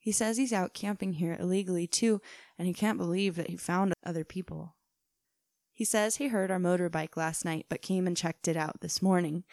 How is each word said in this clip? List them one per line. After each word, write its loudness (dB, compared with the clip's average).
He -2
says 0
he's 2
out 0
camping -4
here 0
illegally 0
too, 2
and -2
he 0
can't 0
believe 0
that -4
he -6
found 2
other -4
people. -10
He -4
says 2
he -2
heard 2
our 2
motorbike 0
last -2
night -2
but -4
came 2
and 0
checked -2
it 2
out -4
this -4
morning, 2